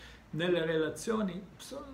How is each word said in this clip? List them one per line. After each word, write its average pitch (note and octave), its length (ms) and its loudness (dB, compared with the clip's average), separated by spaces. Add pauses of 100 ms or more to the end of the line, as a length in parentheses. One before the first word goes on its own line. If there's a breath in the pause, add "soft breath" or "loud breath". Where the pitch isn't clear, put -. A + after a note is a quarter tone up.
(320 loud breath)
nelle E3 340 4
relazioni, E3+ 720 0 (180)
so-, C#4 360 -14